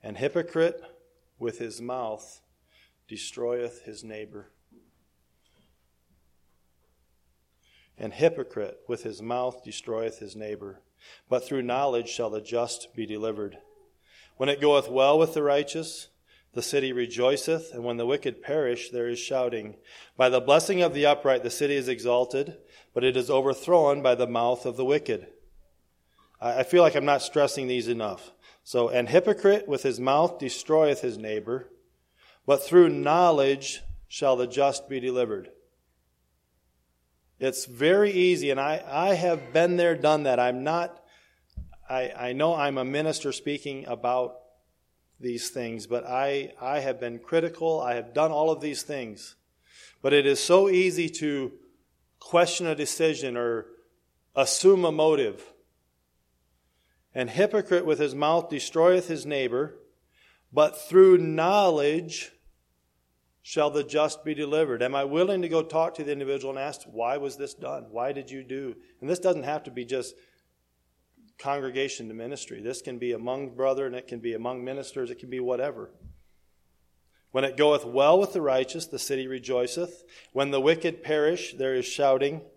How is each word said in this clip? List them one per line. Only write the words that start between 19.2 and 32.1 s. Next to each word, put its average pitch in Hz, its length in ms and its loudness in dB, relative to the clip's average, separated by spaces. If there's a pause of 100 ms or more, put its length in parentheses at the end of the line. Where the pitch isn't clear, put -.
By 127 140 6
the 127 100 4
blessing 160 420 4
of 170 120 2
the 143 120 2
upright, 139 380 4
the 120 60 -2
city 143 260 0
is 127 140 -2
exalted, 123 680 0 (360)
but 123 100 0
it 127 140 4
is 123 120 -2
overthrown 143 720 2
by 131 140 4
the 123 120 0
mouth 120 380 0
of 120 120 -6
the 131 80 -2
wicked." 139 420 0 (1120)
I, 120 200 -2
I 131 40 2
feel 175 200 6
like 147 120 6
I'm 143 80 0
not 143 180 2
stressing 139 460 -2
these 123 220 -4
enough. 110 420 -6 (320)
So, 120 240 0
"An 123 200 2
hypocrite 202 600 4
with 139 160 -4
his 120 160 -2
mouth 147 400 2
destroyeth 151 640 0
his 120 160 -6
neighbor, 110 520 -6 (760)